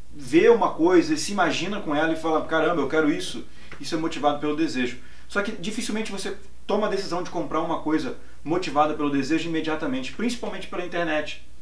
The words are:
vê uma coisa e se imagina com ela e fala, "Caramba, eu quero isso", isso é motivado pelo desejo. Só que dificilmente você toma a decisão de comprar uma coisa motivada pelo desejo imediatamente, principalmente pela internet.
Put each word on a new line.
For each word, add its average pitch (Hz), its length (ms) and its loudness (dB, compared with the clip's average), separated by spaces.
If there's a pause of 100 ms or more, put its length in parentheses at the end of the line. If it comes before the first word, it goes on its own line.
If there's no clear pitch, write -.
(160)
vê 147 340 6
uma - 240 6
coisa 180 400 6
e 302 40 0
se - 140 -2
imagina 175 480 0
com 160 160 -2
ela 160 160 2
e 156 40 0
fala, 156 300 0
"Caramba, 165 360 2
eu 135 80 2
quero 156 220 4
isso", 175 340 -4 (340)
isso 143 140 -8
é 165 40 0
motivado 147 420 0
pelo 151 160 0
desejo. 135 420 0 (300)
Só 202 160 -2
que 208 80 -4
dificilmente 208 600 -4
você 196 240 -6 (300)
toma 208 220 2
a - 20 0
decisão 180 320 -2
de - 80 -6
comprar 160 320 -2
uma 160 200 -2
coisa 139 360 0 (260)
motivada 151 520 2
pelo 147 160 0
desejo 143 380 0
imediatamente, 151 640 -2
principalmente 214 540 -4
pela 185 180 -6
internet. 165 600 -2 (160)